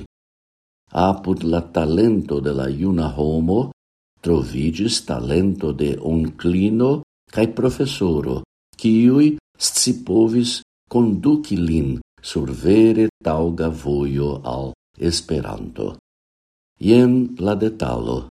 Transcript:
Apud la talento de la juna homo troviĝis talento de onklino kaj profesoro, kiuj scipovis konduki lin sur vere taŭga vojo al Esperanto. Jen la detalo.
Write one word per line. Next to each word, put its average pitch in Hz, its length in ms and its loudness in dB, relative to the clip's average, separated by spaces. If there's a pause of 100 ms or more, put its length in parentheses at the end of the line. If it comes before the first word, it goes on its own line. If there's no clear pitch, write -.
(920)
Apud 92 520 0
la 82 180 0
talento 85 760 0
de 71 120 -2
la 67 160 -4
juna 80 400 0
homo 80 520 0 (640)
troviĝis 80 800 -2
talento 76 680 -2
de 69 280 -2
onklino 87 880 0 (420)
kaj 110 220 2
profesoro, 95 840 -2 (380)
kiuj 127 580 4 (220)
scipovis 117 1000 0 (300)
konduki 120 680 2
lin 80 420 0 (200)
sur 71 320 -6
vere 110 580 4 (160)
taŭga 82 440 -2
vojo 71 720 -2
al 64 300 -8 (260)
Esperanto. 53 1000 -6 (840)
Jen 123 580 4
la 104 160 0
detalo. 64 800 -4